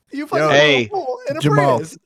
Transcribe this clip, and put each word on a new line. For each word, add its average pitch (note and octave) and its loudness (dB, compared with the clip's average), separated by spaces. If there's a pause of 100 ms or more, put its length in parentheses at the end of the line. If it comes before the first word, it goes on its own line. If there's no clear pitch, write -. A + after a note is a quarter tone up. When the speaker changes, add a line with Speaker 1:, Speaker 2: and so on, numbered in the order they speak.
(100)
Speaker 1:
You C#4+ -10
fucking - -2
Speaker 2:
Yo. D#3 2
Speaker 3:
Hey. C#3+ 4
Speaker 1:
fool, C4 -6 (100)
in - -6
a - -8
Speaker 2:
Jamal, C#3+ 2
Speaker 1:
Prius. D#3+ -8